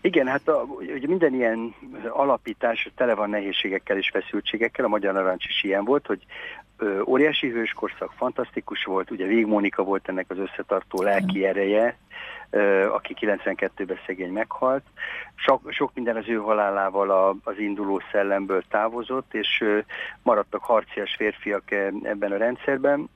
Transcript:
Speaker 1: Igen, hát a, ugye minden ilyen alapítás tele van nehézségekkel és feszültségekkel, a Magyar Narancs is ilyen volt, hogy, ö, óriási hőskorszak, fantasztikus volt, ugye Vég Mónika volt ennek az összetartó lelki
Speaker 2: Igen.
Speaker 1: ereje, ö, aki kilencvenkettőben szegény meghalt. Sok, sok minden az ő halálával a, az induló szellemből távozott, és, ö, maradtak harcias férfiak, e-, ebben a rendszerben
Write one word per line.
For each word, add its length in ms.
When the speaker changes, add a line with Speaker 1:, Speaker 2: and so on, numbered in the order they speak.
Speaker 1:
Igen, 260
hát 220
a, 180
ugye 280
minden 280
ilyen 400
alapítás 880
tele 180
van 160
nehézségekkel 640
és 160
feszültségekkel, 720
a 40
Magyar 240
Narancs 320
is 200
ilyen 200
volt, 220
hogy, 160
ö, 240
óriási 480
hőskorszak, 680
fantasztikus 680
volt, 260
ugye 160
Vég 200
Mónika 360
volt 260
ennek 220
az 80
összetartó 640
lelki 340
Speaker 2:
Igen. 120
Speaker 1:
ereje, 480
ö, 420
aki 220
kilencvenkettőben 920
szegény 260
meghalt. 520
Sok, 380
sok 220
minden 220
az 120
ő 80
halálával 760
a, 320
az 160
induló 420
szellemből 560
távozott, 680
és, 260
ö, 180
maradtak 400
harcias 540
férfiak, 540
e-, 220
ebben 300
a 40
rendszerben 800